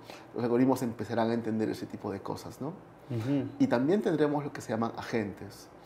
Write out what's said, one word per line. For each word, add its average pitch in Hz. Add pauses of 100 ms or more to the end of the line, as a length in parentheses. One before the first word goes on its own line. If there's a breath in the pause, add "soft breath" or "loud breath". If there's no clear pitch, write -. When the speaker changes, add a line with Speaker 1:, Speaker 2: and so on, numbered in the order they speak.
(340 loud breath)
Speaker 1:
los 110
algoritmos 123
empezarán 113
a 117
entender 110
ese -
tipo 107
de 98
cosas, -
¿no? 131 (420)
Speaker 2:
Ujú. 127 (100)
Speaker 1:
Y 135
también 139
tendremos 147
lo 143
que -
se -
llaman 113
agentes. 101 (180 loud breath)